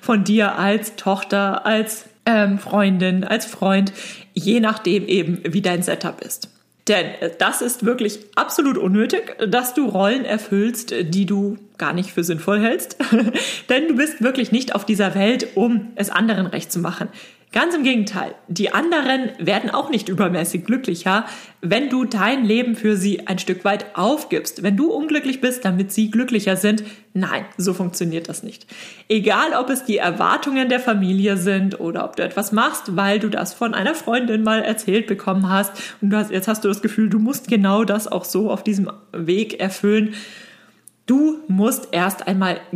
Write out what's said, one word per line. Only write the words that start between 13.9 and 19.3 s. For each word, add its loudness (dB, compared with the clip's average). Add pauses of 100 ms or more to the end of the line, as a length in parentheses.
bist 0
wirklich 2
nicht 0
auf -2
dieser 2
Welt, 2
um 2
es -4
anderen 2
recht -6
zu -2
machen. -4 (440)
Ganz 2
im 0
Gegenteil, 0 (140)
die -2
anderen 0